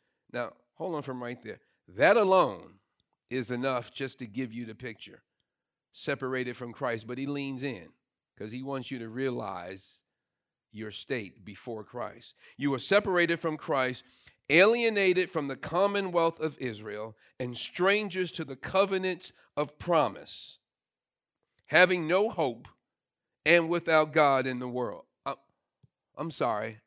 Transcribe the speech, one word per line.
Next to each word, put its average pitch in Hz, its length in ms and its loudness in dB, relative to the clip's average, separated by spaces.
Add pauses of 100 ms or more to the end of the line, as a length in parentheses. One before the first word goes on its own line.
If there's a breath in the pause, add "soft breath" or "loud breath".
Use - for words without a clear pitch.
(320)
Now, 120 220 -6 (220)
hold 170 180 -6
on 147 80 -4
from 127 220 -8
right 120 180 -10
there. 107 180 -12 (280)
That 143 300 6
alone 151 580 4 (560)
is 120 180 -4
enough 123 420 -4
just - 280 -10
to 120 80 -10
give 113 260 -8
you 120 120 -10
the 110 100 -14
picture. 110 480 -16 (680)
Separated 127 640 -4
from 120 160 -10
Christ, 117 360 -4
but 123 100 -8
he 135 80 -6
leans 139 380 -6
in 95 280 -8 (460)
'cause 107 140 -10
he 127 100 -10
wants 135 300 -8
you 127 80 -8
to 113 100 -10
realize 104 920 -8 (720)
your 107 200 -10
state 104 520 -8
before 107 400 -12
Christ. 120 520 -12 (220 loud breath)
"You 143 120 0
were 135 80 0
separated 175 600 2
from 156 180 -4
Christ, 131 460 -2 (480 soft breath)
alienated 196 800 6
from 147 160 -2
the 135 100 -6
commonwealth 180 840 0
of 151 200 -4
Israel, 107 580 -8 (220 soft breath)
and 123 180 -6
strangers 185 760 0
to 160 120 -8
the 135 100 -12
covenants 190 760 0 (240 soft breath)
of 147 220 -4
promise, 117 800 -2 (1040)
having 180 400 4
no 190 240 2
hope 131 380 -4 (800)
and 165 200 6
without 160 460 4
God 139 320 6
in 127 140 -4
the 123 100 -6
world." 120 380 -6 (180)
I, 135 100 -4 (800)
I'm 160 140 -6
sorry, 110 580 -2